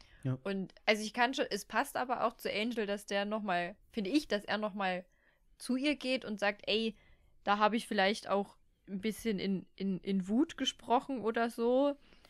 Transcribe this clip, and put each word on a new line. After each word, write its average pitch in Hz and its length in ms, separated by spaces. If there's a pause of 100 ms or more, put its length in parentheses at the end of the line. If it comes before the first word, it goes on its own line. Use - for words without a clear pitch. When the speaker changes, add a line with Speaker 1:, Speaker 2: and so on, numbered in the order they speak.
(240)
Speaker 1:
Ja. 131 180
Speaker 2:
Und, 196 320 (100)
also 214 180
ich 214 120
kann 247 180
schon, 262 160
es 196 160
passt - 320
aber 254 300
auch 233 100
zu - 160
Angel, 220 340
dass 202 200
der 202 180
noch 208 180
mal, 180 340 (160)
finde 196 180
ich, 294 160
dass 208 180
er 208 140
noch 214 160
mal 185 300 (540)
zu - 180
ihr 285 180
geht 254 300
und 208 160
sagt, 202 260
„Ey, 220 300 (480)
da 202 140
habe 214 180
ich 226 100
vielleicht 196 420
auch 196 280 (320)
ein 190 120
bisschen 214 380
in, 180 260 (120)
in, 190 240
in 190 280
Wut 262 300
gesprochen 262 600
oder 226 300
so.“ 254 460 (320)